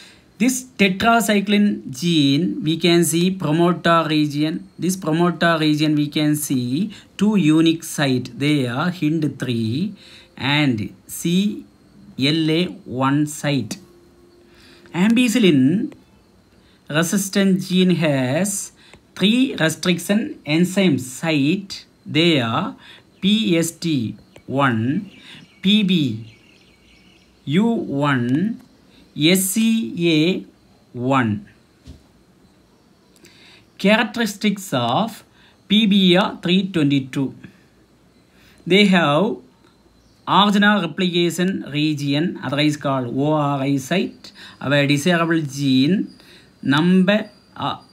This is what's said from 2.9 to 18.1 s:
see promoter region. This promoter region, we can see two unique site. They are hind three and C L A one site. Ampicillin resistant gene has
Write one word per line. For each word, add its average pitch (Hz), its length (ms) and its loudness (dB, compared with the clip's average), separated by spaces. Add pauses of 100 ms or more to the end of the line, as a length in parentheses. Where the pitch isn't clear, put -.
see 170 260 0
promoter 165 800 0
region. 151 600 -2 (100)
This 180 160 -2
promoter 165 640 0
region, 151 360 2
we 147 120 0
can 151 280 0
see 135 560 -4 (240)
two 214 200 0
unique 160 480 2
site. 131 560 -4
They 143 260 0
are 135 240 -4
hind 151 480 -2
three 123 560 -4 (420)
and 131 600 -2 (100)
C 196 600 -2 (520)
L 156 320 0
A 170 160 0 (200)
one 135 420 0
site. 139 500 -4 (1160)
Ampicillin 208 960 2 (960)
resistant 185 720 0
gene 185 300 2
has 151 800 -2 (440)